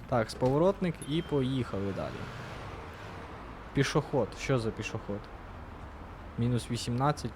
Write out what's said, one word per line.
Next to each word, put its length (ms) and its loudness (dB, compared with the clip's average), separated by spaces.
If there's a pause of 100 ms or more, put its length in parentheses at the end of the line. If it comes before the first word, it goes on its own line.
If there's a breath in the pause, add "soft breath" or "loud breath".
Так, 200 4
споворотник 680 4 (140)
і 120 2
поїхали 760 2
далі. 260 -4 (1500)
Пішоход. 540 4 (120)
Що 200 4
за 120 0
пішоход? 480 -4 (1160)
Мінус 340 2
вісімнадцять, 640 2